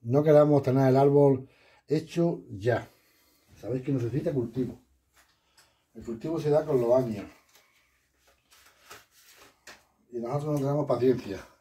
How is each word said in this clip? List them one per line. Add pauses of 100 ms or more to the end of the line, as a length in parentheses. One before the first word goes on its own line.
No
queramos
tener
el
árbol (380)
hecho
ya. (680)
Sabéis
que
necesita
cultivo. (1160)
El
cultivo
se
da
con
los
años. (2750)
Y
nosotros
no
tenemos
paciencia. (220)